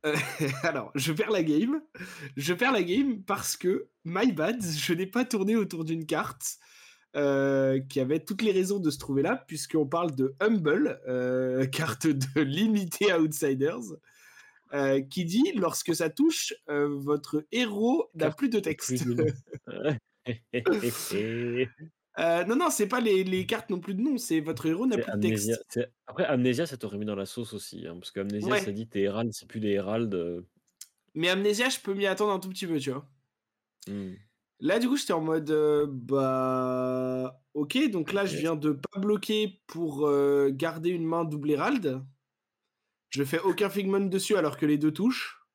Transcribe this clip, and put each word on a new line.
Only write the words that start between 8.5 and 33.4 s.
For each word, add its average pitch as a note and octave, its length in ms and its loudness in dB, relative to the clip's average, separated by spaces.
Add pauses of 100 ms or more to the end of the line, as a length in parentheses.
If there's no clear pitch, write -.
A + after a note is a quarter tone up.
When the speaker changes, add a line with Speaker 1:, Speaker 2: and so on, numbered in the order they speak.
Speaker 1:
raisons F#3+ 260 2
de E3 100 2
se C#3 100 0
trouver C#3 240 0
là, A3 260 0
puisqu'on D3+ 380 0
parle E3 280 -2
de C3 260 0
Humble, G3+ 680 2
euh, B2+ 600 0
<laughs> C3+ 60 -6
carte D#3 340 -2
de C#3 340 0
Limité F#3+ 720 2
Outsiders, D#3 680 2 (920)
euh, C#3 300 2
qui D3+ 220 -4
dit, A#3+ 320 2
lorsque E3+ 380 0
ça D#3+ 140 0
touche, - 460 0 (160)
euh, D3 180 2
votre D3 640 -2
héros A3+ 600 2
n'a D#3 120 0
Speaker 2:
Carte D3+ 120 -2
Speaker 1:
plus C#4 100 0
de A3+ 80 0
Speaker 2:
n'a G3 60 2
plus E3 80 -2 (260)
Speaker 1:
texte. B2 100 -2
Speaker 2:
de A#2+ 80 0
nom. D3 120 2 (1000)
<laughs> A#2+ 1600 -2 (280)
Speaker 1:
Euh, E3+ 260 2
non, A3 120 2
non, E4 140 2
c'est G#3 180 0
pas B3+ 120 0
les, G3+ 240 4
les F#3 220 0
cartes A3 240 -4
n'ont F3+ 100 -2
plus G3 140 -6
de G3 80 -2
nom, C4+ 160 0
c'est D#3+ 220 0
votre D3+ 260 -4
héros E3+ 180 0
n'a B3 120 2
Speaker 2:
C'est - 60 0
Speaker 1:
plus - 100 -4
de G#2 140 0
Speaker 2:
Amnesia, A2 300 0
Speaker 1:
texte. - 160 -16
Speaker 2:
c'est, A#2+ 200 -2 (140)
après, B2+ 200 -2
Amnesia, B2+ 400 2
ça C3 100 -10
t'aurait G2+ 220 -8
mis G#2+ 80 -6
dans G#2 80 -4
la G2 100 -4
sauce A2+ 300 -10
aussi, E2+ 320 -12
hein, E2+ 80 -12
parce F2 160 -14
que G2 100 -8
Amnesia, G#2 280 -4
Speaker 1:
Ouais. G3 120 2
Speaker 2:
ça G2 120 -4
dit A2+ 160 -8
t'es G2+ 140 -2
Herald, A2 300 0
c'est - 160 -14
plus A2+ 120 -10
des G#2 100 0
Herald, G2+ 440 0
euh. F2 280 -4 (720)
Speaker 1:
Mais E3 160 0
Amnesia, G#3 380 2
je B3+ 100 -2
peux G3 160 -6
m'y G3 120 0
attendre G3 260 2
un F#3 80 -2
tout F#3 100 -10
petit F#3 160 -8
peu, D#3+ 120 0
tu C3+ 120 -2
vois. C3+ 180 -8 (760)